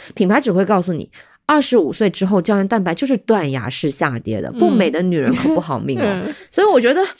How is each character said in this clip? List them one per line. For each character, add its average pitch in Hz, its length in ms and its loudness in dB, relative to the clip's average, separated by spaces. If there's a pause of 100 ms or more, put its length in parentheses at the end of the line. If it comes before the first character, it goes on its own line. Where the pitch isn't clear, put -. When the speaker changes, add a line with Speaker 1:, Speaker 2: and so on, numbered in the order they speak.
(140)
Speaker 1:
品 190 140 0
牌 220 120 4
只 262 120 0
会 185 120 2
告 196 160 2
诉 180 140 -4
你 147 160 -10 (380)
二 302 120 4
十 262 180 2
五 156 140 2
岁 208 180 0
之 170 140 -4
后 190 160 2
胶 202 180 0
原 196 100 0
蛋 196 140 -2
白 170 120 -2
就 262 140 -4
是 254 100 2
断 190 320 0
崖 131 180 -4
式 143 220 -4
下 135 300 -2
跌 110 200 -6
的， 78 140 -8
Speaker 2:
嗯。 - 60 -4
Speaker 1:
不 349 100 4
美 202 220 2
的 156 100 -2
女 180 160 0
人 151 180 0
可 254 200 0
不 - 40 0
好 143 200 -4
命 - 200 -4
哦。 - 60 -2
Speaker 2:
<laughs> - 0 -
嗯。 202 280 -4 (180)
Speaker 1:
所 359 120 0
以 415 40 6
我 349 120 4
觉 240 140 2
得 339 80 2 (180)